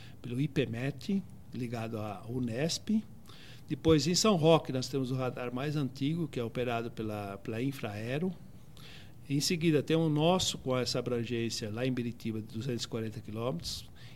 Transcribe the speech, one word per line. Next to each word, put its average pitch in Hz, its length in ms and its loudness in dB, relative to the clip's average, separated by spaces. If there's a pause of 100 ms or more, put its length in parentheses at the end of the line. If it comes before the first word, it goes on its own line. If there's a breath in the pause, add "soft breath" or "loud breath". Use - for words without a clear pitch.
(220 soft breath)
pelo 120 180 -4
ipemet, 139 800 0 (320)
ligado 113 440 -4
à 104 320 -6
unesp. 131 760 0 (640 soft breath)
Depois, 151 380 6
em 180 80 4
São 208 220 6
Roque, 151 340 8
nós 127 160 0
temos 131 240 -2
o 135 40 0
radar 123 380 -2
mais 147 220 -2
antigo, 151 540 0
que 139 100 -4
é 120 40 0
operado 117 460 -2
pela, 104 500 -4
pela 113 220 -4
Infraero. 131 720 -2 (960 soft breath)
Em 143 120 2
seguida, 160 420 4
tem 156 140 4
o 165 100 4
nosso, 160 500 4
com 127 200 0
essa 127 220 0
abrangência, 117 720 -2
lá 117 160 -2
em 131 60 2
Biritiba, 113 500 -2
de 107 60 -8
duzentos 117 380 -4
e - 20 -6
quarenta 110 320 -4
quilômetros. 117 640 -4 (300 soft breath)